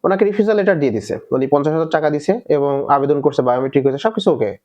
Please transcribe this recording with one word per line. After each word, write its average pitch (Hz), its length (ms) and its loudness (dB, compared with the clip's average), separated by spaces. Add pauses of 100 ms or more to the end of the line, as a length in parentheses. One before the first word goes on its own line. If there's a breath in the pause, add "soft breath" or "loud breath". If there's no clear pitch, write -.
ওনাকে 196 200 2
রিফিউজাল 208 320 2
লেটার 190 240 2
দিয়ে 131 120 0
দিছে, - 260 -4 (120)
উনি 131 160 0
পঞ্চাশ 147 260 0
হাজার 160 160 -2
টাকা 156 220 0
দিছে 151 380 -2
এবং 143 400 0
আবেদন 143 320 2
করছে, 135 220 0
বায়োমেট্রিক 131 420 0
হয়েছে, 139 140 0
সবকিছু 214 340 -2
ওকে 107 320 -4